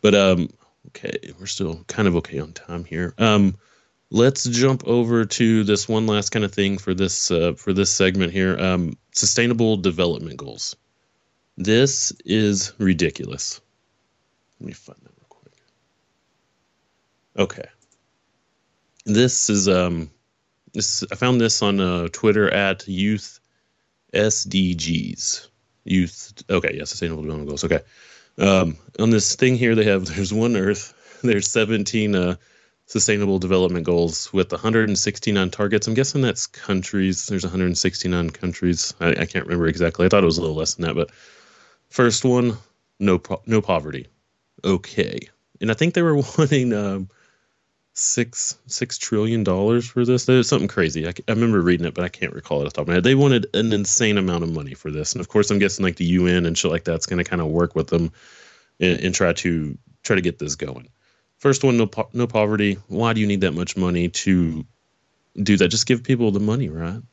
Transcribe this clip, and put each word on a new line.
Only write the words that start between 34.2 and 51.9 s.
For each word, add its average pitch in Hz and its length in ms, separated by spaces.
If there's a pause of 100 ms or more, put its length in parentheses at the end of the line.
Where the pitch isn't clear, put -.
with 92 200
a 85 40
hundred 110 320
and 98 100
sixty-nine 98 520
targets. 104 360
I'm 113 80
guessing 131 260
that's 123 260
countries. 95 800
There's 92 180
a 90 40
hundred 90 280
sixty-nine 87 540
countries. 87 720
I, 85 100
I - 160
can't - 200
remember 87 200
exactly. 82 400
I - 20
thought 101 140
it 87 40
was 80 120
a 87 40
little 78 140
less 78 180
than 85 120
that, - 80
but 85 160 (800)
first 120 340
one, 123 320 (440)
no 95 180
po-, - 280
no 110 140
poverty. 78 460 (580)
Okay. - 540 (420)
And 110 100
I 110 40
think 165 200
they 175 80
were 160 140
<laughs> 139 220
wanting, 139 340
um, 98 360 (880)
six, - 680
six - 320
trillion 110 460
dollars 104 440
for 123 160
this. 123 220
There's 127 220
something 104 180
crazy. 82 400
I 87 60
c-, - 160
I 117 40
remember 110 300
reading 85 240
it, 78 80